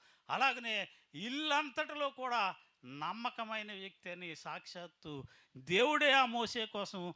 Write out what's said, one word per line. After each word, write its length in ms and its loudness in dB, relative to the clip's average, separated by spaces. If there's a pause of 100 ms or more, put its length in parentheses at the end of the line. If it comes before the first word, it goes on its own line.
(300)
అలాగనే 580 0 (280)
ఇల్లంతటిలో 960 0
కూడా 460 0 (300)
నమ్మకమైన 880 -6
వ్యక్తి 360 -12
అని 260 -8
సాక్షాత్తు 880 -10 (340)
దేవుడే 540 4
ఆ 140 8
మోషే 400 -2
కోసం 500 -4